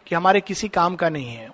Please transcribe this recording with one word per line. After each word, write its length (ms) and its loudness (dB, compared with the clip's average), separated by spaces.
कि 80 -4
हमारे 260 4
किसी 280 -6
काम 280 2
का 120 0
नहीं 200 -6
है, 260 -14